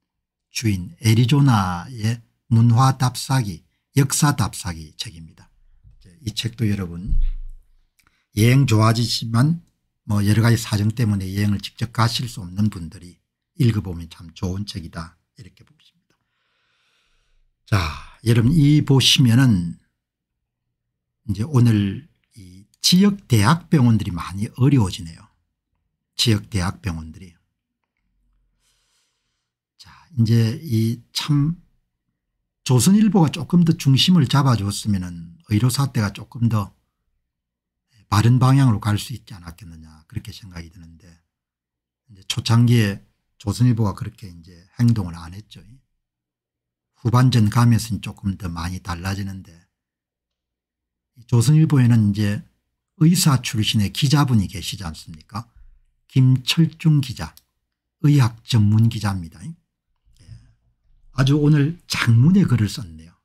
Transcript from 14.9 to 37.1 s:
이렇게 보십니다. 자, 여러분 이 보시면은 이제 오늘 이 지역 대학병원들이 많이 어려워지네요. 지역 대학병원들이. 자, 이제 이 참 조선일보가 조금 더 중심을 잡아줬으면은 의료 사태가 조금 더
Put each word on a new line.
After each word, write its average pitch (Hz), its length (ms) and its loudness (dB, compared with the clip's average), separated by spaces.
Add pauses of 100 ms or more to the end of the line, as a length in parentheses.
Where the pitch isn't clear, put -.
이렇게 92 260 -20
보십니다. - 520 -20 (1500)
자, 107 140 0 (460)
여러분 117 260 2
이 151 340 4
보시면은 120 920 2 (1500)
이제 104 140 -6
오늘 120 640 0 (280)
이 92 300 -20 (160)
지역 202 460 2
대학병원들이 117 840 2
많이 92 360 -8 (100)
어려워지네요. 107 600 0 (1000)
지역 107 360 0
대학병원들이. 85 840 -8 (2500)
자, - 300 -20 (120)
이제 113 420 0
이 113 400 -4 (120)
참 147 480 -2 (1000)
조선일보가 180 680 2
조금 175 360 0
더 165 80 2
중심을 143 540 2
잡아줬으면은 98 1120 -2 (120)
의료 107 200 2
사태가 120 440 -2
조금 117 360 -4
더 104 240 -4 (1400)